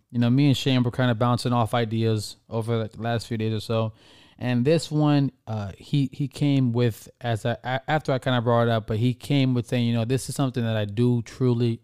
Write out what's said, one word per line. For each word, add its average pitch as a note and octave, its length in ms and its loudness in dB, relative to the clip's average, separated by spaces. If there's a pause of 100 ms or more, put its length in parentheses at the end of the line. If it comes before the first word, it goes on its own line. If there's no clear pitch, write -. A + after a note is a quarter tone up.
(100)
you B2 80 -4
know, A#2+ 120 4
me C#3 160 4
and C3+ 100 4
Shane C3 260 2
were A#2+ 80 -2
kinda B2 240 0
bouncing A#2+ 380 0
off A#2+ 220 0
ideas A2+ 640 -2 (120)
over A2+ 400 -4
the - 140 -16
last A#2 240 -4
few A#2+ 100 -4
days A2 160 -2
or G#2+ 80 -4
so. A2+ 320 -2 (480)
And B2 240 0
this D3+ 260 2
one, D3 420 2 (160)
uh, G#2 280 -6
he, C#3 360 0
he C#3+ 160 -4
came C3+ 440 2
with, A#2+ 360 -2 (120)
as A#2 240 -2
a, A#2 200 -2
a-, B2+ 260 -4
after D3+ 220 0
I C3 80 0
kinda B2+ 200 0
brought A#2 220 2
it A#2 80 2
up, A2+ 160 0
but A2 120 -2
he B2 140 2
came C3 400 0
with B2 140 0
saying, A#2+ 220 0
you A#2 60 0
know, A#2 100 0
"This B2 260 -2
is C3 60 -10
something B2+ 260 -2
that A2+ 140 -2
I G#2+ 80 -2
do A#2+ 380 0
truly A#2+ 600 -2